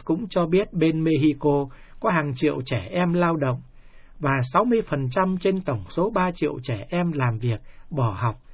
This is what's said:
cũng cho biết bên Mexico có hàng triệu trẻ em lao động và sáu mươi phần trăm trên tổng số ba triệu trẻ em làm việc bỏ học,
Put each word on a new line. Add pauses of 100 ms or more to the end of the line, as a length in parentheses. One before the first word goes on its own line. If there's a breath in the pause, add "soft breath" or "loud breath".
cũng
cho
biết
bên
Mexico (320 loud breath)
có
hàng
triệu
trẻ
em
lao
động (600 soft breath)
và (120)
sáu
mươi
phần
trăm
trên
tổng
số
ba
triệu
trẻ
em
làm
việc (280 soft breath)
bỏ
học, (180 soft breath)